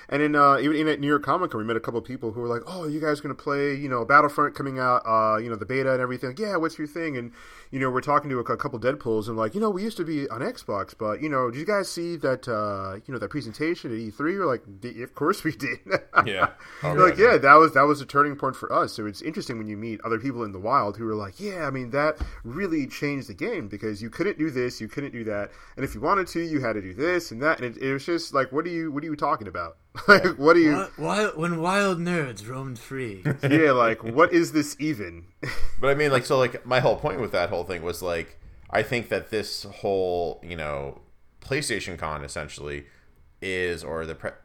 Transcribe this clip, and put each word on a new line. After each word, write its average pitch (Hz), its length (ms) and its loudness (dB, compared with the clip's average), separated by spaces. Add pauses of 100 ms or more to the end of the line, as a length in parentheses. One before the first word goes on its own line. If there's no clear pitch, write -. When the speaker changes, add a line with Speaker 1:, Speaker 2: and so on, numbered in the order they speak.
Speaker 1:
And 143 140 0
then, 147 180 4
uh, 139 200 8
even 151 160 2
in 156 100 2
at 151 140 2
New 143 80 0
York 147 160 4
Comic 165 260 0
Con, 123 80 -4
we 107 80 -4
met 113 100 0
a 113 40 -2
couple 117 180 -4
of 110 80 -4
people 127 240 -6
who 110 100 -6
were 120 60 -4
like, 117 220 -2
"Oh, 180 180 -8
you 151 140 -4
guys 151 200 0
gonna 143 140 -6
play, 143 400 0
you 139 140 -6
know, 123 160 0
Battlefront 147 500 4
coming 135 240 -6
out, 127 260 4
uh, 110 340 2
you 117 120 -4
know, 113 60 -2
the 104 100 -8
beta 131 240 0
and 131 100 2
everything?" 127 380 -4
"Yeah, 208 160 -2
what's 160 240 0
your 151 80 -6
thing?" 156 300 -6
And, 120 160 -8 (400)
you 131 80 -4
know, 131 100 2
we're 127 100 0
talking 143 300 2
to 131 80 0
a 120 60 -2
cou-, 117 120 0
couple - 220 -6
Deadpools 113 480 0
and, 113 100 -6
like, 110 200 -2
"You 202 40 -2
know, 220 100 0
we 190 120 -4
used 220 140 -6
to 180 80 -4
be 151 240 -4
on 113 120 -8
Xbox, 127 560 -6
but, 107 240 -4
you 151 80 -4
know, 131 220 0
did 120 80 -8
you 156 80 -8
guys 202 240 0
see 170 240 -6
that, 139 320 -2
uh, 101 600 -4
you 139 60 -10
know, 127 60 -6
that 104 120 -6
presentation 147 600 -4
at 110 80 -4
E 113 120 -8
three?" 160 280 -2
We're 185 80 0
like, 127 160 0 (160)
"D-, 120 240 -12
of - 140 -14
course 170 260 0
we 160 80 -2
did." 123 340 -6
<laughs> 95 60 -14 (340)
Speaker 2:
Yeah. 95 260 0 (320)
Speaker 1:
We're 160 80 0
Speaker 2:
Oh, 180 160 8
Speaker 1:
like, 170 100 4
Speaker 2:
yeah. 220 160 8
Speaker 1:
"Yeah, 170 60 6
that 139 160 8
was, 156 180 10
that 135 100 6
was 147 200 4
a 120 40 -10
turning 143 300 2
point 135 180 -2
for - 160 -10
us." 143 220 0
So 107 140 -6
it's 104 160 -10
interesting 151 340 -6
when 110 100 -8
you 107 120 -8
meet 110 240 -8
other 113 160 0
people 117 260 -4
in 104 80 -6
the 95 60 -10
wild 107 400 0
who 113 100 -4
are 110 60 -2
like, 101 260 -8
"Yeah, 190 260 -6
I 139 40 -2
mean, 127 200 -6
that 147 280 0 (260)
really 156 420 -4
changed 139 420 -6
the 101 60 -14
game 160 340 -6
because 104 340 -6
you 117 80 -10
couldn't 170 280 -4
do 156 120 -2
this, 123 280 -4
you 110 100 -8
couldn't 143 240 -8
do 120 120 -8
that. 104 280 -6 (240)
And 127 100 -4
if - 80 -10
you 107 80 -8
wanted 180 260 2
to, - 140 -4
you 160 180 -2
had 117 140 0
to 104 80 -4
do 92 100 -12
this 165 380 -2
and 113 120 -10
that." 156 180 0
And 123 160 -6
it, - 60 -10
it 135 120 -2
was 135 100 -6
just 170 300 -4
like, 131 180 0
"What 156 140 -2
are 180 40 -6
you, 165 220 -4
what 143 100 -6
are 165 40 -8
you 151 100 -6
talking 147 320 -2
about?" 85 300 -8 (160)
<laughs> - 140 0
Like, 196 160 10
Speaker 2:
Yeah. 185 80 2
Speaker 1:
what 147 240 6
are 175 40 10
you 156 120 8
Speaker 3:
Wi-, 185 260 -2
wild, 180 400 -2
when 170 240 -2
wild 190 360 2
nerds 147 480 -4
roamed 131 320 -8
free. 117 460 -8 (100)
Speaker 1:
<laughs> 139 80 -6
Yeah, 147 300 6
like, 117 320 4
what 147 280 4
is 165 200 4
this 147 260 0
even? 95 480 -6 (160)
<laughs> - 380 4
Speaker 2:
But 131 80 6
I 139 60 6
mean, 147 160 2
like, 131 160 2
so, 139 120 4
like, 127 280 0
my 123 140 2
whole 120 160 4
point - 240 -4
with 104 120 -4
that 87 180 2
whole 87 140 -2
thing 87 180 -6
was, 85 200 -4
like, 85 360 -4 (320)
I 110 120 2
think 117 260 -4
that 95 220 -4
this 107 340 -4
whole, 92 760 -2
you 85 140 -10
know, 69 460 -8 (380)
PlayStation 120 580 -4
Con 76 260 -6
essentially 71 640 -10 (540)
is, 90 440 -4
or 80 220 -6
the 80 80 -10
pre-, - 160 -10 (140)